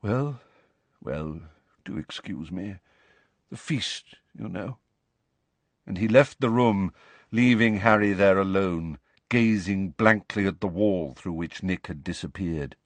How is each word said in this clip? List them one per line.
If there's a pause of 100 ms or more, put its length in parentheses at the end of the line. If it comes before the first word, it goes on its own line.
Well, (600)
well, (440)
do
excuse
me. (720)
The
feast, (240)
you
know. (1080)
And
he
left
the
room, (400)
leaving
Harry
there
alone, (300)
gazing
blankly
at
the
wall
through
which
Nick
had
disappeared.